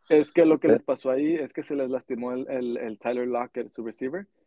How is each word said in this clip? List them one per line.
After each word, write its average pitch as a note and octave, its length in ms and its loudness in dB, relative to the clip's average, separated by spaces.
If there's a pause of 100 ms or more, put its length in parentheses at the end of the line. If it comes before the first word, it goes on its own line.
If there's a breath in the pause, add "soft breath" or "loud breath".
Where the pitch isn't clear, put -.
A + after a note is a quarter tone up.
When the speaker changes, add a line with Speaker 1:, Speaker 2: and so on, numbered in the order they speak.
Speaker 1:
Es D3+ 220 4
que E3+ 140 6
lo D#3 160 6
que E3 80 2
Speaker 2:
Eh. - 40 6
Speaker 1:
les - 100 4
pasó C3 280 -4
ahí D3 240 0
es D3 180 -6
que - 100 -8
se - 120 -8
les C3+ 140 -2
lastimó B2 440 -6
el, B2+ 180 -6
el, B2 260 -4
el A2+ 220 -8
Tyler B2 280 -4
Lockett, A#2+ 460 -6
su B2 120 -10
receiver, C3 440 -8 (180)